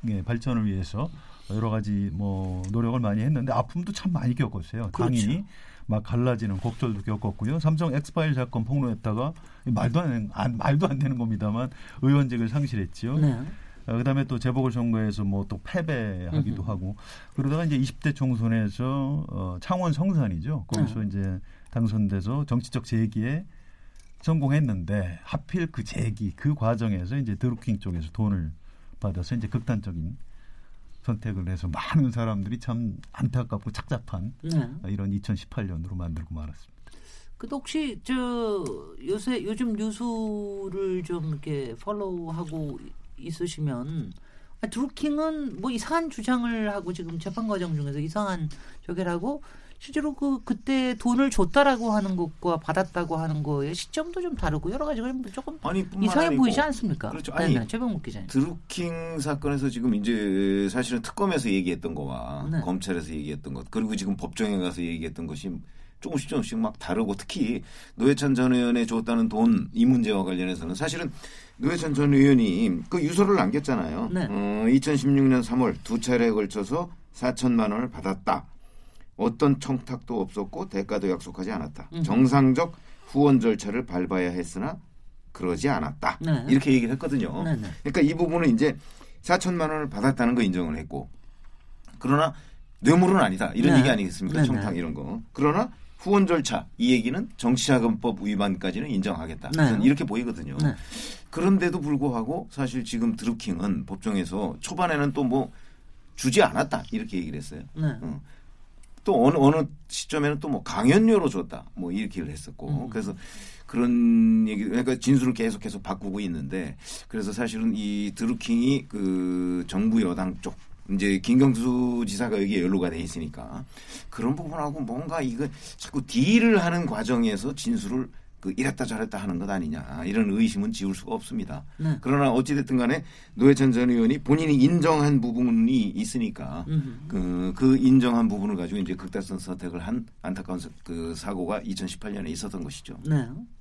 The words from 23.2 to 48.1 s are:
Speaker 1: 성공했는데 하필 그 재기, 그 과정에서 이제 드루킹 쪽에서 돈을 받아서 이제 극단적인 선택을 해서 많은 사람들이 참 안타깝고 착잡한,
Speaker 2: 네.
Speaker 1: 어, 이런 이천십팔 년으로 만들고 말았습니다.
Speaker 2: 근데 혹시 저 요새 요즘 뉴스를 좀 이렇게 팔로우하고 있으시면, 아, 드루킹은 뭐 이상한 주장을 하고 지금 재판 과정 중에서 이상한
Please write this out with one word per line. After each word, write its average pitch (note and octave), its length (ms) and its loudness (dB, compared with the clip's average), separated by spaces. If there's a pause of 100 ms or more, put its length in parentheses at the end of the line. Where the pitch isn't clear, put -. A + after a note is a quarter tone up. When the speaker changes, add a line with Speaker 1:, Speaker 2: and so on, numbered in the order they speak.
Speaker 1:
성공했는데 G#2 1000 2
하필 - 440 -4
그 - 180 -6
재기, G#2+ 500 -2
그 D3 200 0
과정에서 A2 640 0
이제 A2+ 180 -2
드루킹 A2+ 440 -2
쪽에서 E2+ 320 -4
돈을 F#2+ 400 0 (480)
받아서 F#2 360 -4
이제 G#2+ 120 -4
극단적인 G#2 680 -4 (840)
선택을 G#2+ 460 -4
해서 F2+ 180 -4
많은 B2+ 420 2
사람들이 A2+ 500 -2
참 A#2 380 -4 (140)
안타깝고 A2+ 600 -4
착잡한, G#2 720 -6
Speaker 2:
네. D#3+ 160 -2
Speaker 1:
어, B2+ 320 -4
이런 G2+ 240 -2
이천십팔 G2+ 540 -4
년으로 F2+ 280 -6
만들고 E2 380 -6
말았습니다. D2+ 400 -12 (640)
Speaker 2:
근데 A#3+ 180 -8
혹시 C#4 480 -4
저 A#3+ 600 -2 (400)
요새 G#3 380 -2
요즘 A3 320 -2
뉴스를 G#3 1300 -4
좀 E3 260 -4
이렇게 C#3+ 460 -6
팔로우하고 E3 1040 -6 (400)
있으시면, D3+ 920 -6 (480)
아, A3 60 -4
드루킹은 D4 920 -4
뭐 B3+ 80 -4
이상한 D#4 400 -2
주장을 A#3 640 -2
하고 F3+ 180 -6
지금 E3+ 280 -6
재판 G3 280 -4
과정 F3+ 280 0
중에서 C#3+ 240 -2
이상한 E3 500 -2 (380)